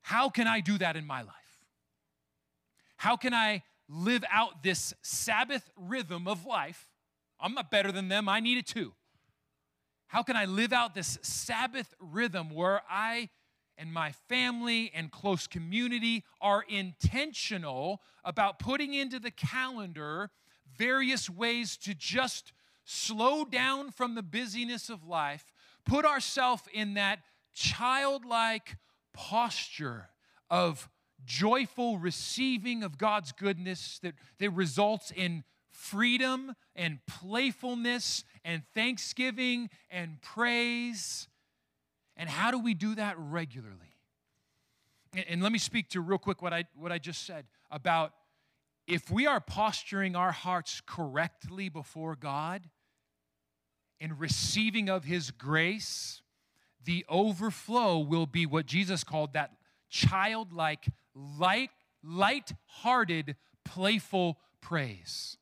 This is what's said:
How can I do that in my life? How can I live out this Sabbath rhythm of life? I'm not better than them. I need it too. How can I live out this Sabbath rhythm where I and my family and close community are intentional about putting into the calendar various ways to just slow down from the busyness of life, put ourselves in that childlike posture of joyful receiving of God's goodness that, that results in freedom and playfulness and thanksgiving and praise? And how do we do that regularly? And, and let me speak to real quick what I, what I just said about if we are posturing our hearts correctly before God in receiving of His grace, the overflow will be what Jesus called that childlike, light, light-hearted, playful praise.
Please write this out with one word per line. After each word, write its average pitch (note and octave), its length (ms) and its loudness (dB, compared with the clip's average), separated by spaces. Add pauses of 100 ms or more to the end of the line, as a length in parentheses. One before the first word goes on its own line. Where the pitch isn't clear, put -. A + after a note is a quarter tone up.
How B3 280 2
can A3+ 180 2
I A3+ 120 2
do G3 200 2
that E3+ 160 2
in D#3 100 -8
my C3+ 160 -6
life? G2+ 140 -14 (1600)
How A3+ 180 4
can B3 180 -2
I G#3+ 300 2 (240)
live F#3+ 440 2
out G3+ 320 2
this F#3 380 0
Sabbath A#3 760 -2
rhythm F3+ 520 -6
of F#3+ 180 -4
life? F3 440 -4 (500)
I'm F3+ 140 -4
not A#3+ 180 -6
better G3 200 4
than F#3 180 -4
them. G3+ 200 0
I G#3 100 4
need A#3+ 180 2
it B3+ 100 -4
too. E3+ 260 -6 (1120)
How A#3 160 0
can B3+ 120 0
I G#3 100 2
live G3 280 0
out A#3+ 200 2
this F3+ 280 -6
Sabbath A#3+ 760 -4
rhythm F3+ 500 -4
where F3+ 400 2
I A3+ 400 -2 (480)
and D#3+ 140 -12
my D#3+ 200 -2 (180)
family A#3+ 640 0
and D#3+ 160 -8
close - 380 -2
community A3+ 760 -2 (180)
are G3+ 260 4
intentional F#3+ 1300 -2 (220)
about G3 360 0
putting C#4 340 -2
into C4+ 260 -2
the A#3 120 -8
calendar G3 1000 -6 (480)
various B3+ 520 2
ways A#3 480 -2
to G3 180 -6
just A3+ 580 -2 (320)
slow C4 600 4
down C4 460 0
from B3 240 -2
the A3+ 60 -4
busyness A#3 680 -4
of D#3+ 160 -10
life, D#3 460 -2 (340)
put D4 200 4
ourselves B3+ 580 4 (100)
in G#3 220 -2
that G3+ 240 2 (340)
childlike A#3+ 1200 0 (360)
posture D3+ 960 -4 (400)
of E3+ 400 2 (360)
joyful G#3+ 720 2
receiving A#3 840 -2
of D3+ 140 -8
God's G#3 340 0
goodness F#3 720 -4
that, E3+ 120 -8 (240)
that G3+ 120 0
results F#3 640 2
in E3+ 280 -2 (260)
freedom B3+ 840 0 (200)
and D#3+ 320 -2
playfulness A#3+ 1160 -2 (220)
and E3 180 -4 (100)
thanksgiving B3 960 -2 (200)
and E3+ 320 -8
praise? A#3+ 1040 -2 (880)
And E3 120 -8
how F#3 220 2
do B3+ 80 0
we A3+ 140 0
do G#3 220 -2
that G#3 220 -4
regularly? C3 800 -8 (1160)
And, F#3 140 -4
and E3+ 160 0
let G#3 80 4
me A3+ 80 2
speak - 300 -2
to F3+ 120 -2
real F3+ 160 0
quick F#3+ 240 -4
what F3 120 -2
I, E3+ 120 -2 (100)
what E3 160 -8
I E3+ 60 -2
just D#3 280 -8
said D#3 200 -14 (240)
about D#3 440 2 (760)
if E3+ 220 -2
we B3+ 180 4
are C4+ 120 4
posturing G3 760 -2
our F3+ 160 2
hearts F3+ 540 -4
correctly E3+ 840 0
before D#3+ 460 -8
God D3+ 540 -4 (1300)
in D#3 180 -6
receiving G3+ 720 0
of F#3 140 0
His D3+ 280 -2
grace, D#3+ 920 -2 (600)
the F3 240 -2
overflow G3+ 920 2
will D#3+ 260 2
be E3 200 0
what D3+ 200 0
Jesus F3 380 0
called D3+ 300 -2
that D3 180 -2 (380)
childlike, F#3 960 6 (280)
light, F3 540 4 (340)
light-hearted, F#3 1300 2 (280)
playful F#3 760 2 (200)
praise. A#2 840 -6